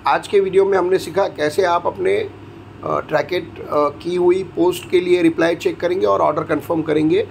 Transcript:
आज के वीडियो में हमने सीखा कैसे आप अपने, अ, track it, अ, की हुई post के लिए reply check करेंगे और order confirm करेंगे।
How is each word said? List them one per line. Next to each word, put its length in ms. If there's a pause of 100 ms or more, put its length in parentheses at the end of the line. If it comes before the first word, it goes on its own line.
आज 200
के 120
वीडियो 260
में 120
हमने 220
सीखा 280
कैसे 360
आप 240
अपने, 420 (560)
अ, 140
track 340
it, 260
अ, 300
की 260
हुई 280
post 460
के 100
लिए 220
reply 340
check 240
करेंगे 260
और 140
order 240
confirm 380
करेंगे। 500